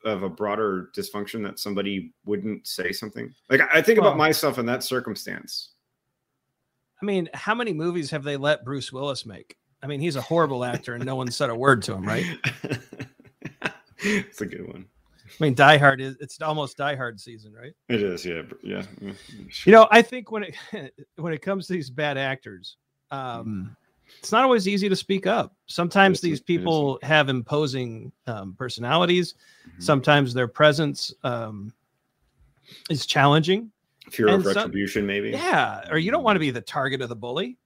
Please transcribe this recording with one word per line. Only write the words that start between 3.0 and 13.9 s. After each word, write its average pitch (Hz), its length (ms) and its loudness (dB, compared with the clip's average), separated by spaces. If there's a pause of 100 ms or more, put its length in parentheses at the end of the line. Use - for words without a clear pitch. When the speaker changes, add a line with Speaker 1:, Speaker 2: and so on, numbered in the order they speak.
Speaker 1:
Like, 135 120 4 (120)
I 160 80 6
think 214 180 6
about 165 120 6
Speaker 2:
Well 139 60 0
Speaker 1:
myself 151 420 2
in 117 80 -2
that 127 160 -4
circumstance. - 840 -8 (1300)
Speaker 2:
I 196 40 -6
mean, 190 280 0
how 208 220 -2
many 233 180 -4
movies 160 380 -4
have 147 120 -8
they 143 140 -6
let 143 260 0
Bruce 131 280 -8
Willis 131 340 -8
make? 95 320 -20 (260)
I 131 40 -12
mean, 143 120 -6
he's 160 160 -2
a 135 60 -6
horrible 143 420 0
actor 120 300 -6
and 120 100 -8
no 135 120 -4
one 127 160 -4
said 135 180 -2
a 117 60 -4
word 127 280 4
to 110 100 -6
him, 95 100 -6
right? 110 220 -2 (380)
Speaker 1:
<laughs> 127 160 -4 (1200)